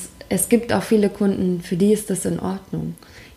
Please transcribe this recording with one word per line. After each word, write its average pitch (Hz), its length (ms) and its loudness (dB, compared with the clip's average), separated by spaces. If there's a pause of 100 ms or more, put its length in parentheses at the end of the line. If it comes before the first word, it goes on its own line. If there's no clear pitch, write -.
(280)
es 190 220 0
gibt 233 220 2
auch 196 100 0
viele 208 260 4
Kunden, 190 540 0
für 180 140 -4
die 202 160 4
ist 208 180 -2
das 185 160 -4
in 170 120 -2
Ordnung. 170 580 -6 (400)